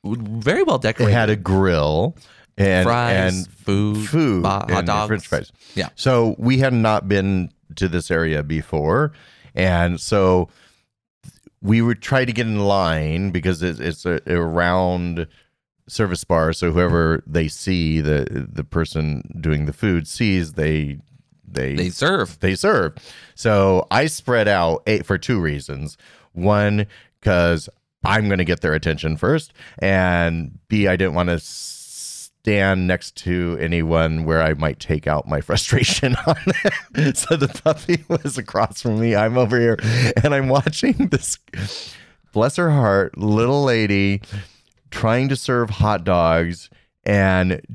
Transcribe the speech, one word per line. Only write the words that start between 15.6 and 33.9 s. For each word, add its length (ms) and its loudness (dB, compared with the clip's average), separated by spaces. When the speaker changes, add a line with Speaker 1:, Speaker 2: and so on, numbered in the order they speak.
Speaker 2:
service 360 -2
bar. 300 0
So 180 -2
whoever 560 2
they 200 -2
see, 540 0
the, 500 -2
the 120 -8
person 600 -4
doing 260 0
the 80 -4
food 340 -2
sees, 460 -2
they, 460 -2
they, 280 -6
Speaker 1:
They 140 -2
serve. 500 -4
Speaker 2:
they 160 0
serve. 380 0
So 560 2
I 160 2
spread 400 0
out, 400 2
A, 160 0
for 140 -2
two 220 -2
reasons. 580 -6
One, 540 2
'cause 460 2
I'm 240 2
gonna 160 2
get 160 -2
their 120 0
attention 440 -2
first, 360 0
and 800 0
B, 180 2
I 80 4
didn't 180 0
wanna 260 0
stand 1500 -4
next 300 -4
to 420 -2
anyone 640 0